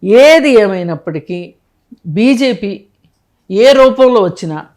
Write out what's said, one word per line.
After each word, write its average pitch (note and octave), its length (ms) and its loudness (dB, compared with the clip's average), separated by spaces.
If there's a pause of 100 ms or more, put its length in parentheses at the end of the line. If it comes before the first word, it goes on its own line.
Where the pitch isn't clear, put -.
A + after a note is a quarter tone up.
ఏది C4 560 4
ఏమైనప్పటికీ F3 920 -8 (520)
బీజేపీ A3 760 -2 (680)
ఏ A3 220 2
రూపంలో C4 480 2
వచ్చినా E3 460 -8 (100)